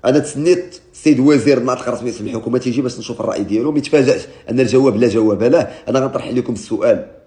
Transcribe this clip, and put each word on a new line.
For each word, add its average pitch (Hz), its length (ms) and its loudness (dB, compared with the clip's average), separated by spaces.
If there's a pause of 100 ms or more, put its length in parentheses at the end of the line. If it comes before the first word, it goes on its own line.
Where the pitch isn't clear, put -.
انا 139 140 4
تسنيت 156 640 -2 (140)
السيد 143 260 2
وزير 139 380 4
الناطق 123 300 -4
الرسمي 120 220 -6
باسم 104 160 -10
الحكومه 117 320 -4
تيجي 123 240 -2
باش 123 160 -6
نشوف 113 220 -10
الراي 104 240 -4
ديالو. 110 280 -2
ما 147 60 0
يتفاجاش 139 420 2 (300)
ان 120 100 0
الجواب 131 360 4
لا 117 120 4
جواب 107 340 2
له. 143 160 4
انا 127 420 -2
غنطرح 131 260 -6
عليكم 123 260 -4
السؤال 110 540 0 (200)